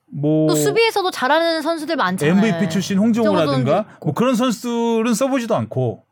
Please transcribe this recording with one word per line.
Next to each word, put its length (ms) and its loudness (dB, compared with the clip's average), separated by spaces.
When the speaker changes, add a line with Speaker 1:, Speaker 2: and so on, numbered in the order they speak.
Speaker 1:
뭐 380 0
Speaker 2:
또 80 2
수비에서도 560 2
잘하는 500 0
선수들 340 -4
많잖아요. 380 0
Speaker 1:
엠브이피 360 2
출신 280 -2
홍정호라든가 540 2
Speaker 2:
홍정호 240 0
선수도 160 -4
있고. 140 -18
Speaker 1:
뭐 80 0
그런 200 2
선수들은 800 0
써보지도 400 -2
않고 580 -4